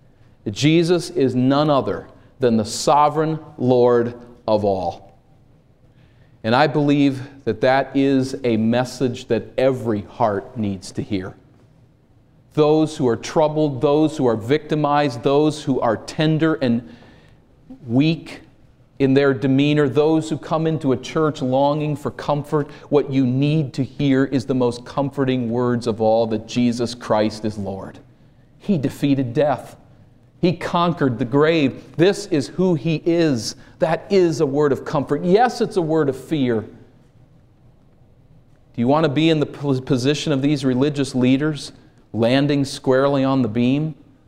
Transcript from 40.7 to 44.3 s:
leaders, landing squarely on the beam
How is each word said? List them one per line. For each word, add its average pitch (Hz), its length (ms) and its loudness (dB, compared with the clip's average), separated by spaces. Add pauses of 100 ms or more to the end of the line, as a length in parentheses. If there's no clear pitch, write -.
leaders, 131 580 0 (420)
landing 135 500 2
squarely 135 600 0
on 135 180 0
the 117 60 0
beam 131 460 0 (340)